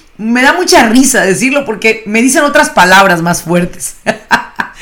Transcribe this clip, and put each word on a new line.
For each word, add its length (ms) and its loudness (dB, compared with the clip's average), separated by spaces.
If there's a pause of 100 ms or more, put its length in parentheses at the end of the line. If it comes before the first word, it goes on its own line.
(160)
me 260 -2
da 100 4
mucha 360 2
risa 340 2
decirlo 420 0
porque 420 -4
me 160 0
dicen 220 2
otras 260 0
palabras 500 2
más 220 -2
fuertes. 640 -4
<laughs> 0 - (760)